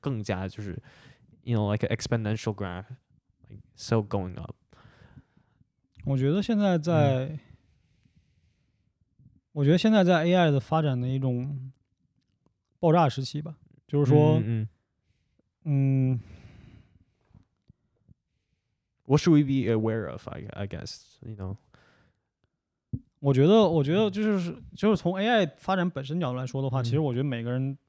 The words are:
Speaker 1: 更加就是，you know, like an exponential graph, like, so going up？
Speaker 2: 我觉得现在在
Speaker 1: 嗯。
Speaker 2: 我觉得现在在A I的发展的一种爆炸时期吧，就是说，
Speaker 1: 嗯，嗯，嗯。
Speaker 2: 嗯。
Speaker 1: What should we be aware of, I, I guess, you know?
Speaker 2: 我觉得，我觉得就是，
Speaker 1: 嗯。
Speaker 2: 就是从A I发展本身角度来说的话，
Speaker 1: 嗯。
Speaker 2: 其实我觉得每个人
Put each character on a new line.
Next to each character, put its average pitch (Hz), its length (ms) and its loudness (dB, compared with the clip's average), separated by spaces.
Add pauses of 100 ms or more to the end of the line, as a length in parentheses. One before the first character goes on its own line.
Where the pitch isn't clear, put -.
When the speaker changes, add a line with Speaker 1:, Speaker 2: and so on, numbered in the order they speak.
Speaker 1:
更 117 220 -6
加 95 240 -6
就 95 160 -10
是， 98 180 -10 (640)
you 117 160 -2
know, 104 120 0
like 107 160 -2
an - 80 -2
exponential 110 600 -4
graph, 95 320 -10 (640)
like, 101 120 -20 (140)
so - 200 -2
going 98 440 -4
up？ - 140 -14 (1500)
Speaker 2:
我 139 100 -2
觉 135 160 0
得 196 100 0
现 214 160 -2
在 190 200 2
在 147 480 2
Speaker 1:
嗯。 156 120 -12 (2250)
Speaker 2:
我 147 120 0
觉 139 60 6
得 175 80 6
现 220 140 2
在 208 100 6
在 175 220 4
A 175 100 2
I 175 160 4
的 139 80 4
发 156 220 0
展 139 180 0
的 123 80 -4
一 131 120 -2
种 131 520 -4 (1080)
爆 165 120 4
炸 165 160 6
时 135 160 -4
期 147 180 -8
吧， 156 120 -12 (320)
就 143 160 0
是 131 80 4
说， 151 280 6
Speaker 1:
嗯， 117 60 0
嗯， 110 240 -2 (960)
嗯。 135 500 2
Speaker 2:
嗯。 120 60 -4 (2750)
Speaker 1:
What 143 160 2
should 175 120 4
we 147 100 6
be 135 280 0
aware 110 400 -2
of, - 180 -12
I, - 240 -14
I 101 140 -10
guess, - 540 -14
you 110 160 -16
know? 98 200 -10 (1600)
Speaker 2:
我 139 160 2
觉 135 120 4
得， 208 220 6
我 160 160 2
觉 147 80 -2
得 208 180 2
就 196 120 -4
是， 196 280 0
Speaker 1:
嗯。 - 140 -14 (100)
Speaker 2:
就 202 160 0
是 202 60 4
从 180 220 -2
A 208 100 -2
I 220 180 4 (120)
发 190 180 -2
展 196 120 0
本 143 140 -8
身 143 160 -6
角 139 140 -2
度 127 60 -6
来 131 80 -6
说 135 160 -4
的 135 80 -2
话， 131 100 0
Speaker 1:
嗯。 123 40 -2
Speaker 2:
其 117 60 -2
实 143 100 2
我 143 120 0
觉 117 60 -2
得 139 60 -2
每 123 180 -4
个 120 80 -4
人 135 260 -4 (120)